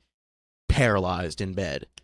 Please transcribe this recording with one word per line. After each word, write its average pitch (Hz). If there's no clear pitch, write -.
paralyzed 90
in 95
bed. 85